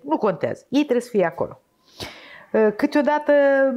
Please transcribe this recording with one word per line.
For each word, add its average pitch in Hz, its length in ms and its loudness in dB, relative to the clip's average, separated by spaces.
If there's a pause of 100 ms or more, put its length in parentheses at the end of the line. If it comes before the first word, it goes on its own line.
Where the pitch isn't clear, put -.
nu 285 140 -2
contează. 160 500 -4
Ei 277 140 0
trebuie 254 180 -2
să 233 80 -8
fie 196 160 0
acolo. - 360 -6 (920)
Uh, 214 240 2
câteodată 294 560 0 (440)